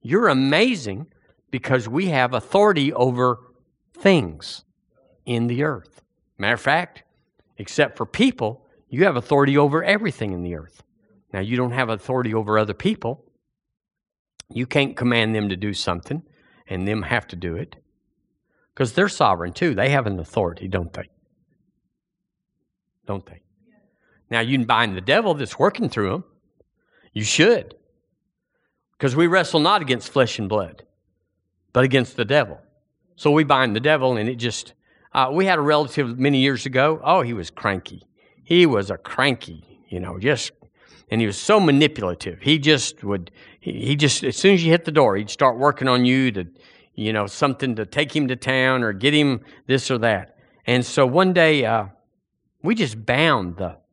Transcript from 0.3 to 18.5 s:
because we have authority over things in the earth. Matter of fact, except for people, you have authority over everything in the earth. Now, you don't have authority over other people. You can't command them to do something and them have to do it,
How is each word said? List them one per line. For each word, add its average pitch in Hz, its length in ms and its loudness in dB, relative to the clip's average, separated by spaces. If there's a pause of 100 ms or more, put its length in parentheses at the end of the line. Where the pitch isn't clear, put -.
because 127 400 -2
we 170 180 -2
have 127 280 0
authority 160 580 2
over 123 460 0 (560)
things 110 720 -2 (580)
in 120 240 -2
the 120 160 -2
earth. 139 380 -6 (360)
Matter 107 180 0
of - 40 -12
fact, 160 440 -2 (540)
except - 380 -2
for 113 100 -6
people, 127 600 -2 (240)
you 143 160 2
have 160 100 2
authority 139 400 2
over 147 280 2
everything 185 500 -4
in 87 80 -6
the 87 140 -6
earth. - 280 -18 (480)
Now, 98 80 -6
you 107 160 -4
don't 123 160 -2
have 123 180 -2
authority 113 440 -4
over 107 240 0
other 107 160 0
people. - 500 -6 (1300)
You 120 160 -6
can't 139 320 -2
command 117 380 0
them 104 120 -2
to 95 80 -4
do 101 180 -6
something 92 500 -6 (440)
and 92 200 -6
them 107 160 -4
have 113 240 -4
to - 80 -16
do 87 200 -8
it, - 220 -14 (1000)